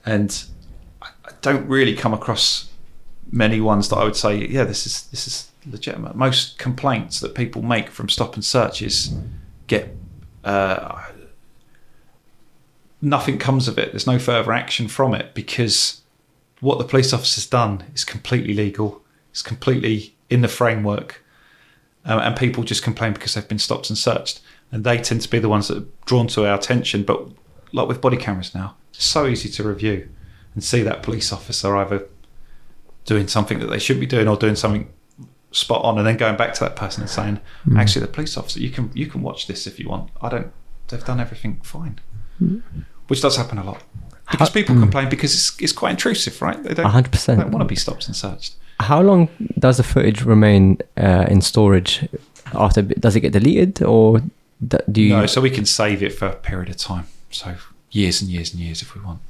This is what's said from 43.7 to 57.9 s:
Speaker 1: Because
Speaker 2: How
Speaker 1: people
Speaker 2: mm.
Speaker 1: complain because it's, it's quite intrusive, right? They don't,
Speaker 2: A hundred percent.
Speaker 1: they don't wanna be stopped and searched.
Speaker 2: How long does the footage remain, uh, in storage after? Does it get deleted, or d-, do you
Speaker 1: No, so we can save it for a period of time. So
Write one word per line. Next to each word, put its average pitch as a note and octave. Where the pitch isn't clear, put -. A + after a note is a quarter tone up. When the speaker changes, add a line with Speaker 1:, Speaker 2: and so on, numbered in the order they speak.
Speaker 1:
Because -
Speaker 2:
How -
Speaker 1:
people G3+
Speaker 2:
mm. A#2+
Speaker 1:
complain C3+
because C3
it's, -
it's D3+
quite -
intrusive, -
right? F#2
They -
don't, D#3+
Speaker 2:
A -
hundred B2+
percent. -
Speaker 1:
they E2+
don't -
wanna D2+
be -
stopped -
and -
searched. -
Speaker 2:
How C#3+
long F#3
does B2+
the B2+
footage A2
remain, G#2
uh, F#2
in F#2+
storage G2
after? G#2
Does G2+
it A2
get -
deleted, D#3
or A2+
d-, -
do G#2+
you G#2
Speaker 1:
No, G#2+
so B2+
we C3
can A#2
save G#2
it G2+
for -
a -
period F2+
of F2
time. F2
So -